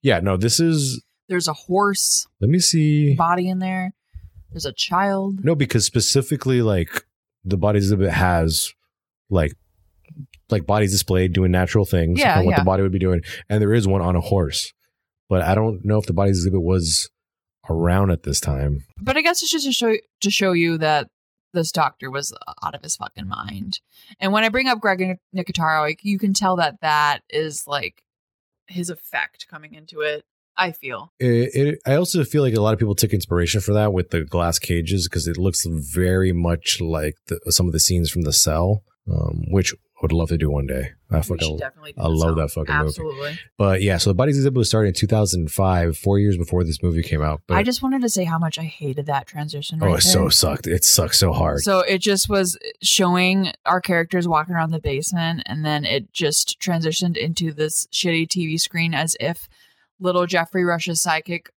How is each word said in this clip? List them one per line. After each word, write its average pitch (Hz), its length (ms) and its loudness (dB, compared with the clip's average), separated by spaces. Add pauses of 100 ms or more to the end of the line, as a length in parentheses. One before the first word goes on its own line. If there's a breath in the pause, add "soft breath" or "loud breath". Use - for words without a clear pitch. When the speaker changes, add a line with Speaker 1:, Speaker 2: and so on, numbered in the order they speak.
Speaker 1:
Yeah, 117 180 4
no, 95 160 0
this 110 240 0
is 143 400 0 (280)
Speaker 2:
There's 175 200 -2
a 156 60 -4
horse - 720 0 (140)
Speaker 1:
Let 104 100 2
me 170 80 4
see. 151 560 2
Speaker 2:
body 175 340 2
in 185 120 -2
there. 185 320 -4 (580 soft breath)
There's 160 160 -10
a 135 80 -6
child. 196 680 -2
Speaker 1:
No, 165 120 2
because 123 320 2
specifically, 131 760 0
like, 101 460 0 (360)
the 92 140 -2
bodies 101 280 2
exhibit 98 260 2
has, 82 600 2 (600)
like, 80 240 2 (960)
like, 95 160 0
bodies 101 260 2
displayed 92 400 2
doing 92 180 2
natural 92 360 2
things, 85 340 2
Speaker 2:
Yeah, 226 160 4
Speaker 1:
and 90 100 4
what 180 60 2
Speaker 2:
yeah. 160 60 2
Speaker 1:
the 92 80 2
body 95 160 4
would 95 100 2
be 95 60 0
doing. 90 240 2 (260 loud breath)
And 107 140 2
there 104 100 4
is 110 160 2
one 98 140 2
on 90 120 2
a 85 60 4
horse, 85 520 -2 (580)
but 92 100 2
I 87 140 2
don't 107 320 0
know 107 100 2
if 107 80 0
the - 80 -4
bodies 98 280 2
exhibit 92 200 0
was 82 480 0 (640)
around 87 400 2
at 82 140 -2
this 71 160 -2
time. 71 400 -2 (200)
Speaker 2:
But 262 160 -2
I 311 60 0
guess 339 200 0
it's 330 100 -4
just 302 120 -2
to 269 80 -2
show, 226 240 0 (240)
to 196 100 0
show 196 220 0
you 170 260 2
that 151 300 0 (460)
this 165 180 -2
doctor 135 380 -2
was 143 240 -6 (280)
out - 120 -6
of - 80 -14
his - 140 -6
fucking - 320 -12
mind. - 520 -10 (400 loud breath)
And 196 140 -2
when 220 100 2
I 226 60 2
bring 262 180 -2
up 233 120 0
Greg 190 200 0
Nic-, 185 180 -2 (160)
Nicotero, 160 460 0
like, 151 220 -2
you 202 160 -2
can 196 160 0
tell 190 220 0
that 160 260 0
that 147 380 2 (100)
is, 151 360 -6
like, 131 360 -6 (640)
his 180 240 -8
effect - 580 -10
coming 151 260 -20
into 156 260 -16
it, 151 240 -4 (320)
I 185 160 0
feel. 127 460 -12
Speaker 1:
It, 120 360 2
it, 143 320 0
I 135 80 2
also 170 300 0
feel 147 180 0
like 123 120 2
a 113 60 2
lot 107 140 4
of 98 40 -4
people 104 160 0
took - 200 0
inspiration 87 480 0
for 104 100 -2
that 104 220 2
with 90 160 -2
the 85 140 -2
glass 85 340 -2
cages, 85 500 -2
'cause 82 180 -4
it 85 120 -4
looks 92 280 0
very 90 680 0
much 85 480 0
like 78 340 -2 (140)
the, 85 120 -6 (100)
some 90 160 2
of 85 60 0
the 80 80 0
scenes 85 300 0
from 87 120 -4
The 73 120 -2
Cell, 87 480 2 (280)
um, 78 380 -2
which 95 260 2
I - 20 -18 (260)
would 78 100 0
love 85 160 0
to 85 100 0
do 76 120 0
one 71 160 -2
day. 67 240 -4 (220)
I 78 60 4
Speaker 2:
We 76 40 2
Speaker 1:
fucking, 80 260 -4
Speaker 2:
should 78 100 -6
definitely - 340 -12
do - 100 -16
Speaker 1:
I 82 60 0
Speaker 2:
this 80 100 2
Speaker 1:
love 82 120 2
Speaker 2:
song. 80 60 2
Speaker 1:
that 76 140 -2
fucking 80 240 -4
movie. 147 140 0
Speaker 2:
Absolutely. 143 500 -8 (200 loud breath)
Speaker 1:
But 95 240 4
yeah, 95 160 2
so 101 120 2
the 95 40 4
Bodies 139 240 2
exhibit 135 200 2
was 113 100 2
started 110 200 2
in 90 60 0
two - 120 0
thousand 92 440 0
five, 87 460 2
four 101 220 0
years 101 180 2
before 87 280 0
this 80 180 -4
movie 82 200 0
came 76 200 -2
out. 73 240 -2
But 175 100 0
Speaker 2:
I 196 60 2
just 240 200 -2
wanted 262 200 -2
to 240 60 0
say 190 160 -2
how 165 140 -2
much 165 200 -2
I 165 60 -8
hated 147 420 -8
that 139 200 -4
transition 151 560 -8
Speaker 1:
Oh, 101 40 2
Speaker 2:
right 87 120 4
Speaker 1:
it 87 40 4
so 90 200 4
Speaker 2:
there. 76 80 2
Speaker 1:
sucked. - 360 2
It 82 180 0
sucked - 320 2
so 90 160 4
hard. 80 280 0
Speaker 2:
So 190 200 2
it 190 180 0
just 196 300 0
was 190 300 0 (240)
showing 185 720 2 (140)
our 180 140 2
characters 175 480 0
walking 165 260 0
around 165 160 0
the 160 100 -4
basement, 165 680 -2
and 151 180 -4
then 151 200 0
it - 280 -2
just - 480 -2
transitioned 165 560 -2
into 165 360 -4
this 156 400 -4
shitty 165 360 0
T 175 180 -2
V 160 120 -4
screen 165 360 -2
as 160 260 -2
if 165 280 -6 (520 soft breath)
little 180 260 0
Jeffrey 180 380 0
Rush's 170 380 -2
sidekick 165 440 -4 (120)